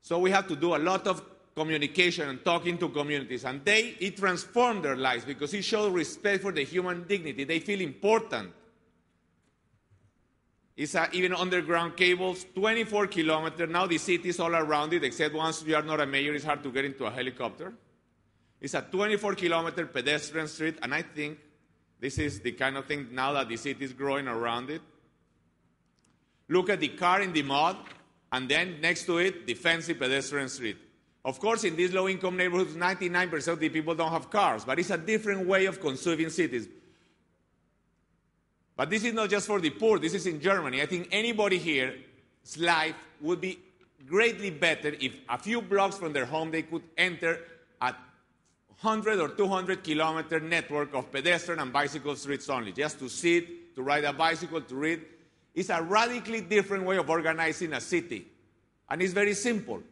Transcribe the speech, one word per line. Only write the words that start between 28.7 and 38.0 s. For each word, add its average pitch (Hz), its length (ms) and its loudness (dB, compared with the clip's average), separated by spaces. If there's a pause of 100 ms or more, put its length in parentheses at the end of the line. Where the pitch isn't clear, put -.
next 170 240 0
to 170 140 2
it, 185 280 0
the 117 80 -2
fancy 165 400 0
pedestrian 131 540 -2
street. 117 300 -6 (460)
Of 131 140 -4
course, 220 240 2
in 170 140 0
these 180 160 2
low-income 185 440 0
neighborhoods, 180 380 2
ninety-nine 180 560 0
percent 160 220 -2
of 165 80 -2
the 160 80 2
people 156 260 -2
don't 160 160 0
have 160 180 -2
cars, 147 360 2
but 135 160 0
it's 185 100 -2
a 180 80 0
different 196 480 0
way 190 200 4
of 190 140 -2
conceiving 160 500 0
cities. 127 380 0 (2000)